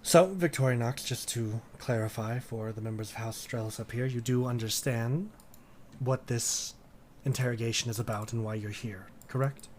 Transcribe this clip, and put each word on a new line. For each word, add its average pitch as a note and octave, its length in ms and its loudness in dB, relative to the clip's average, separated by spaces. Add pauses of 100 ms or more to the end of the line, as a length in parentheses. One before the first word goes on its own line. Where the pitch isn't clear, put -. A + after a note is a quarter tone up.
So, F3 260 10
Victoria D3+ 500 2
Knox, A#2+ 260 0
just - 260 -4
to A2+ 320 -2 (160)
clarify A2 640 -2
for A2+ 320 -6
the A2 100 -8
members A2 300 -6
of - 60 -12
House A#2 280 -6
Strellis A2 340 -4
up A#2 120 -8
here, B2 140 -2
you B2+ 160 0
do B2 240 4
understand B2 840 0 (720)
what B2+ 280 0
this - 460 0 (520)
interrogation A#2+ 640 0
is A2+ 100 -2
about G#2+ 320 -2
and A#2 120 -2
why G#2+ 120 -2
you're G#2 160 -4
here, G2+ 360 -8 (200)
correct? C3+ 400 0 (120)